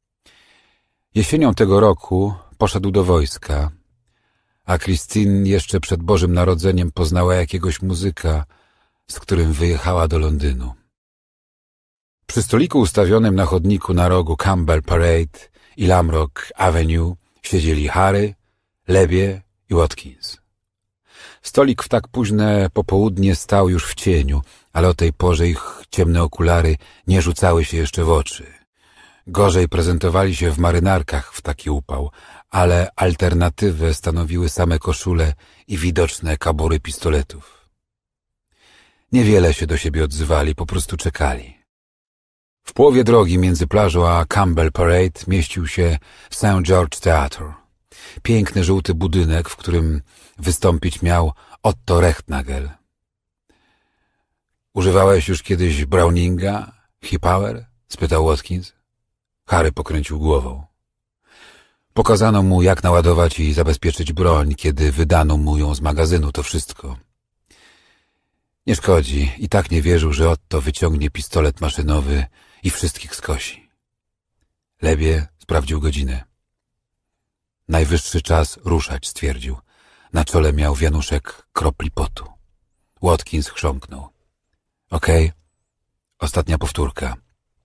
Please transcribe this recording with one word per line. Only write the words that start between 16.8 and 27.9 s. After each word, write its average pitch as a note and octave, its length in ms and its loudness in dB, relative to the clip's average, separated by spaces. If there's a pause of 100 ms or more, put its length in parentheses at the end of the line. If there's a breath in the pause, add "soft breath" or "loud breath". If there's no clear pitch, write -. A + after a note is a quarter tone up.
siedzieli D#2 460 0
Harry, G2 480 0 (520)
Lebie F#2 540 2 (280)
i - 40 -4
Watkins. - 640 -4 (1040 loud breath)
Stolik C#3 420 2
w - 60 -12
tak A#2 180 0
późne G#2 640 0
popołudnie F#2+ 640 0
stał G2 340 2
już F2 160 0
w - 100 -10
cieniu, C#2+ 460 0 (320 soft breath)
ale E2+ 140 2
o F2+ 60 4
tej E2 200 0
porze F2 340 2
ich - 340 -6 (100)
ciemne E2+ 320 2
okulary E2 520 2 (320 loud breath)
nie F#2 140 4
rzucały E2 440 2
się E2 120 -6
jeszcze E2 260 -2